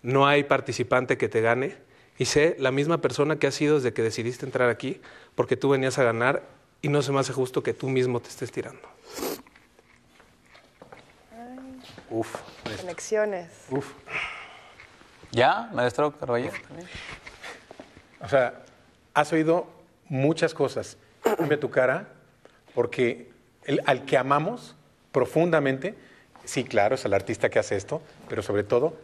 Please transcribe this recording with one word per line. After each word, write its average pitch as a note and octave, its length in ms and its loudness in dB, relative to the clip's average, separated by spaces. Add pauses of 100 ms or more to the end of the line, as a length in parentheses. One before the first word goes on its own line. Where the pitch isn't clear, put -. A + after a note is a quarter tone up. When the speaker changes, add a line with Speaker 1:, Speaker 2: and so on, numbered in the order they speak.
Speaker 1:
no C3+ 260 4
hay C#3+ 180 4
participante B2+ 720 0
que A#2 100 0
te A2+ 140 2
gane, B2 340 0 (400)
y C3+ 80 -2
sé D3+ 340 4
la C3 140 2
misma D3 300 2
persona D3 360 2
que D3 100 2
has C3 60 -2
sido D3+ 220 2
desde B2 160 0
que A#2+ 100 -2
decidiste A#2 440 -4
entrar B2+ 240 2
aquí, B2+ 320 -6 (320)
porque B2 220 0
tú C#3 120 0
venías C3 300 2
a C3+ 60 4
ganar A#2 400 0 (360)
y C#3+ 80 -4
no C#3+ 140 2
se C3 100 -2
me C#3 80 2
hace C3+ 140 -2
justo B2+ 280 -2
que A2+ 120 -2
tú C3+ 160 -8
mismo B2+ 300 0
te - 100 -20
estés A#2+ 200 -10
tirando. - 300 -10 (2500)
Speaker 2:
Ay. B3+ 480 -18 (300)
Speaker 3:
Uf, - 240 -4 (300)
maestro. G#2+ 220 -8
Speaker 2:
Conexiones. F#3+ 600 -4 (220)
Speaker 3:
Uf. C3+ 160 -4 (1400)
Speaker 4:
¿Ya, F3 420 2
maestro B2 440 0
Carballo? B2+ 340 -4 (1700)
Speaker 3:
O - 80 -12
sea, C3 340 2 (520)
has D3+ 180 2
oído E3 340 2 (420)
muchas D3+ 460 0
cosas. - 420 -4 (400)
Cambia D3 240 0
tu B2+ 100 -4
cara, C3+ 380 2 (680)
porque A#2+ 560 0 (340)
el, C#3+ 220 0
al C3 200 0
que D3 100 2
amamos D3 580 0 (380)
profundamente, D3+ 840 2 (500)
sí, B2+ 200 -4
claro, G#2+ 320 2
es - 80 -8
al G2+ 100 0
artista G#2 360 0
que - 80 2
hace G#2+ 180 0
esto, D3 260 -6 (260)
pero G#2+ 140 -4
sobre G2+ 220 0
todo B2+ 400 2